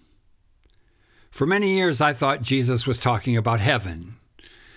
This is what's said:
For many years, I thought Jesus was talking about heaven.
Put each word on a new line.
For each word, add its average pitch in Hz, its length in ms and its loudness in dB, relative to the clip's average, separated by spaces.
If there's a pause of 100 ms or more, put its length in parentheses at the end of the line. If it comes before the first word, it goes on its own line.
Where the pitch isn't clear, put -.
(1300)
For - 140 -4
many 196 280 2
years, 175 260 2
I 147 140 2
thought 143 280 0
Jesus 123 460 0
was 123 100 0
talking 120 380 0
about 113 240 0
heaven. 95 560 -2 (600)